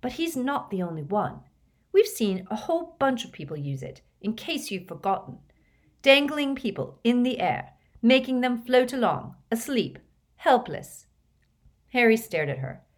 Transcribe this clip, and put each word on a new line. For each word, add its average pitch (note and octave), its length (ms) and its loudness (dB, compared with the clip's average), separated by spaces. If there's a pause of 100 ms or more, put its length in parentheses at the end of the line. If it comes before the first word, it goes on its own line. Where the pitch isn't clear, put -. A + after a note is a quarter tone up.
but B3+ 120 -6
he's E4 240 -4
not C4+ 340 -4
the F#3+ 120 -4
only E3 200 -6
one. F3 380 -2 (520)
We've G#4 140 8
seen G3 440 -2
a A3 60 -4
whole E4 420 -4
bunch C4+ 260 0
of - 80 -14
people D3+ 240 -12
use C#3 260 -6
it, - 200 -14 (180)
in G#3 140 -4
case D4+ 360 -6
you've F#3 180 -8
forgotten. - 500 -6 (640)
Dangling C#4+ 520 4
people - 480 -6
in B3 200 2
the B3+ 180 0
air, - 300 -2 (300)
making C4 400 4
them B3 220 0
float B3+ 300 2
along, A3+ 420 -2 (160)
asleep, A3+ 480 -2 (380)
helpless. - 720 0 (840)
Harry A#3 240 6
stared E3+ 320 -4
at C#3 100 -4
her. C3+ 240 -10 (160)